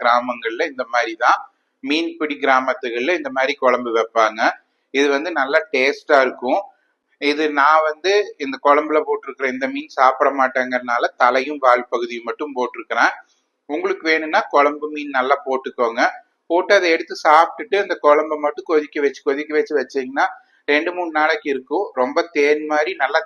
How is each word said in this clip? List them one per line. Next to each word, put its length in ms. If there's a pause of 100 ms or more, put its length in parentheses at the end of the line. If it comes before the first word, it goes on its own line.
கிராமங்கள்ல 720
இந்த 120 (100)
மாதிரி 280
தான், 180 (500)
மீன்பிடி 520
கிராமத்துகள்ல 760
இந்த 180
மாதிரி 240
குழம்பு 360
வைப்பாங்க. 440 (560)
இது 180
வந்து 140 (100)
நல்லா 200 (140)
டேஸ்டா 520
இருக்கும். 360 (720)
இது 120 (160)
நான் 300
வந்து 240 (320)
இந்த 100 (120)
குழம்புல 400
போட்டிருக்கிற 480
இந்த 180
மீன் 240
சாப்பிட 320 (100)
மாட்டேங்கிறதுனால 680 (140)
தலையும் 420
வால் 280
பகுதியும் 360
மட்டும் 300
போட்டிருக்கிறேன். 540 (600)
உங்களுக்கு 360
வேணும்னா 300 (140)
குழம்பு 400
மீன் 240
நல்லா 180 (100)
போட்டுக்கோங்க. 560 (480)
போட்டு 280
அதை 160
எடுத்து 220 (100)
சாப்பிட்டுட்டு 580
அந்த 120 (100)
குழம்பை 300 (100)
மட்டும் 240
கொதிக்க 340
வச்சு, 240
கொதிக்க 300
வச்சு 220
வச்சீங்கன்னா 440 (480)
ரெண்டு 240
மூணு 220
நாளைக்கு 360
இருக்கும். 300 (160)
ரொம்ப 360
தேன் 360
மாதிரி 200 (100)
நல்லா 220